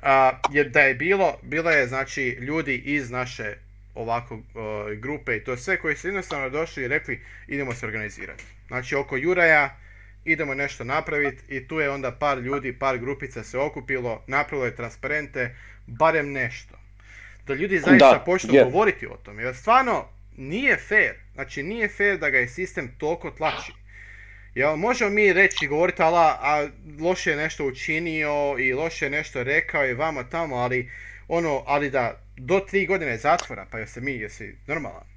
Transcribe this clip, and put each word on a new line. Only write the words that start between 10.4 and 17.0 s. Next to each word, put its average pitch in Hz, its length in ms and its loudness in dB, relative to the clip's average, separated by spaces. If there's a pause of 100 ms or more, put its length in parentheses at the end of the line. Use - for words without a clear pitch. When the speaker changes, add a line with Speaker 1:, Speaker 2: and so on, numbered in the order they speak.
Speaker 1:
nešto 139 300 -6
napraviti 143 640 -2
i 131 200 -10
tu 160 120 -4
je 143 100 0
onda 135 220 -4
par 139 260 0
ljudi, 127 340 -4
par 131 260 -2
grupica 123 460 -8
se - 140 -8
okupilo, 127 680 -4
napravilo 139 400 -2
je 117 100 -6
transparente, 131 800 -6 (300)
barem 147 460 2
nešto. 131 420 -6 (720)